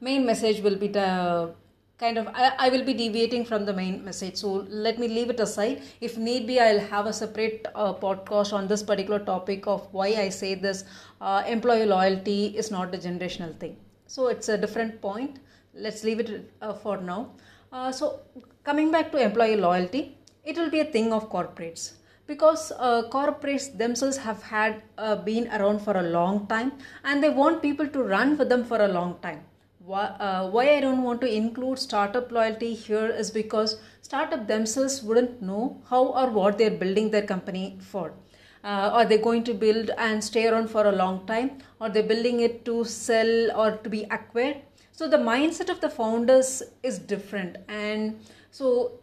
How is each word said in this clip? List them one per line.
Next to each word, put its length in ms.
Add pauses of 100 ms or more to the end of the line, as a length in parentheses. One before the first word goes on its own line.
main 260
message 360
will 140
be 120
the 680 (440)
kind 200
of, 100
I, 280
I 120
will 160
be 100
deviating 500
from 200
the 80
main 320
message. 320
So 320
let 320
me 80
leave 220
it 100
aside. 420 (180)
If 160
need 300
be, 140
I'll 180
have 280
a 60
separate, 640
uh, 200
podcast 580
on 160
this 160
particular 340
topic 480
of 240
why 160
I 220
say 260
this, 300 (360)
uh, 280
employee 380
loyalty 720
is 140
not 240
a 40
generational 600
thing. 180 (300)
So 220
it's 200
a 80
different 460
point. 380 (340)
Let's 300
leave 160
it, 320 (100)
uh, 100
for 260
now. 340 (400)
Uh, 180
so 300 (420)
coming 300
back 200
to 60
employee 380
loyalty, 600 (280)
it 120
will 140
be 100
a 40
thing 280
of 160
corporates, 640 (340)
because, 500
uh, 320
corporates 640
themselves 400
have 260
had, 400 (160)
uh, 180
been 320
around 320
for 160
a 60
long 440
time 260 (320)
and 180
they 60
want 320
people 280
to 140
run 360
with 100
them 160
for 180
a 60
long 320
time. 220 (360)
Why, 260
uh, 460
why 240
I 60
don't 220
want 200
to 120
include 440
startup 540
loyalty 420
here 320
is 240
because 500 (220)
startup 440
themselves 560
wouldn't 380
know 480
how 180
or 220
what 300
they're 120
building 400
their 120
company 580
for. 320 (520)
Uh, 280
are 140
they 100
going 280
to 100
build 420
and 260
stay 240
around 220
for 180
a 60
long 340
time? 320 (220)
Are 80
they 140
building 380
it 260
to 180
sell 720
or 200
to 100
be 220
acquired? 480 (340)
So 160
the 80
mindset 540
of 100
the 80
founders 760 (200)
is 160
different, 580 (120)
and 520 (300)
so 520